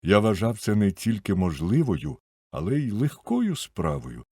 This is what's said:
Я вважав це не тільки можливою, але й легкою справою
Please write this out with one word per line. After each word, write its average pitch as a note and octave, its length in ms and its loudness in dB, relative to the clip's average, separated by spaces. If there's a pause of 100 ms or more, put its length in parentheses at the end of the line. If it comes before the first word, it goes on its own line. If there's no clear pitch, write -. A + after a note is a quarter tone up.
Я G2+ 160 6
вважав A2 400 0
це G#2+ 160 0
не G#2 160 4
тільки G#2+ 420 -2
можливою, F2+ 840 0 (340)
але G#2 280 -2
й B2+ 120 -4
легкою E3+ 640 -2
справою B1+ 760 -6